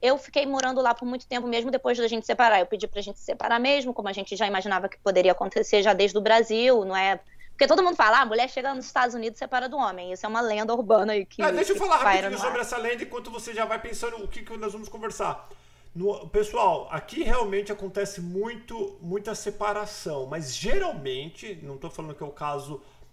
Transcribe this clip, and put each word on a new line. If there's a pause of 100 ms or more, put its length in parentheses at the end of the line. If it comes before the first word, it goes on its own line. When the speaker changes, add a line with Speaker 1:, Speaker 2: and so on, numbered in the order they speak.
Speaker 1:
eu
fiquei
morando
lá
por
muito
tempo,
mesmo
depois
da
gente
separar.
Eu
pedi
pra
gente
se
separar
mesmo,
como
a
gente
já
imaginava
que
poderia
acontecer
já
desde
o
Brasil,
não
é? (320)
Porque
todo
mundo
fala,
"Ah,
a
mulher
chega
nos
Estados
Unidos
e
separa
do
homem."
Isso
é
uma
lenda
urbana
aí
que,
Speaker 2:
É,
deixa
eu
Speaker 1:
que
Speaker 2:
falar
Speaker 1:
paira
Speaker 2:
rapidinho
Speaker 1:
no
Speaker 2:
sobre
Speaker 1:
ar.
Speaker 2:
essa
lenda
enquanto
você
já
vai
pensando
o
que,
que
nós
vamos
conversar. (460)
No,
pessoal,
aqui
realmente
acontece
muito,
muita
separação,
mas
geralmente,
não
tô
falando
que
é
o
caso (320)